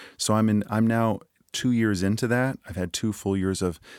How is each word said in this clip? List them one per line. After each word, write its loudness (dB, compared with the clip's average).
So -2
I'm 4
in, 2
I'm 2
now 0
two -2
years 2
into 0
that. 0
I've -12
had -2
two -2
full -2
years 0
of -2